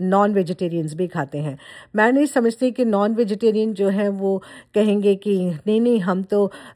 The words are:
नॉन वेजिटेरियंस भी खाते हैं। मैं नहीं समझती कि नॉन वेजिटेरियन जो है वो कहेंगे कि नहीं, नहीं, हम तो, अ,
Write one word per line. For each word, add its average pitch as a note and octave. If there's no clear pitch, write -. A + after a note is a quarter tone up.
नॉन G3+
वेजिटेरियंस E3+
भी F3+
खाते D3+
हैं। C#3+
मैं A3
नहीं C#4+
समझती A#3+
कि B3
नॉन G#3
वेजिटेरियन A3
जो G3
है G3+
वो G3
कहेंगे G#3
कि F#3
नहीं, G#3+
नहीं, A#3+
हम F#3
तो, G3+
अ, G3